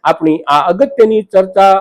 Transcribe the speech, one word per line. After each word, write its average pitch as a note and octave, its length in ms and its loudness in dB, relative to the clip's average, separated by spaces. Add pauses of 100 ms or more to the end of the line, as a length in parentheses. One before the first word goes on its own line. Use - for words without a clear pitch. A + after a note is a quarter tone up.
આપણી D#3+ 440 -2
આ D3 180 0
અગત્યની G#3 640 0
ચર્ચા F#3+ 540 0